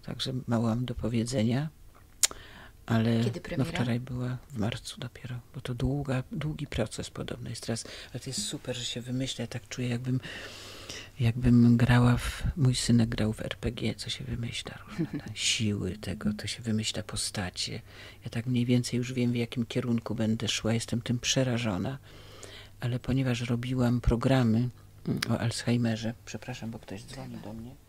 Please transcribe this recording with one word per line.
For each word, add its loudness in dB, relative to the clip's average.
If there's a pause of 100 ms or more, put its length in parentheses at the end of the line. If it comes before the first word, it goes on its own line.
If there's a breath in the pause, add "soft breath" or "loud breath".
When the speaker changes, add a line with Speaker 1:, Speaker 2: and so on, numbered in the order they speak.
Speaker 1:
Także -6 (140)
mało 2
mam 0
do -4
powiedzenia. 2 (1160 loud breath)
Ale 6
Speaker 2:
Kiedy -2
Speaker 1:
no, -16
Speaker 2:
premiera? 0
Speaker 1:
wczoraj 0
była -4 (140)
w -8
marcu -2
dopiero, -8 (200)
bo -8
to -6
długa, 0 (100)
długi -4
proces -4
podobno -8
jest -10
teraz. -4 (280 loud breath)
Ale -8
to -10
jest -6
super, -6
że -8
się -6
wymyśla. -4
Ja -4
tak -10
czuję, -4
jakbym, 0 (1000 loud breath)
jakbym 8
grała 8
w, -4 (140)
mój 6
synek 6
grał 2
w -6
R -4
P 0
G, -2
co -8
się -6
wymyśla, -6 (100)
różne -4
Speaker 2:
<laughs> -6
Speaker 1:
te -10
siły 0
tego, -4
to -8
się -8
wymyśla -2
postacie. -6 (420 loud breath)
Ja -6
tak -4
mniej 2
więcej 4
już -4
wiem, 2
w 0
jakim -2
kierunku 0
będę 2
szła. 0
Jestem 0
tym 0
przerażona. 0 (840 loud breath)
Ale 0
ponieważ 0
robiłam 2
programy, 4 (400)
mm, 0 (100)
o 2
Alzheimerze, 0 (100)
przepraszam, -8
bo -10
ktoś -12
dzwoni -12
do -10
mnie. -10 (180)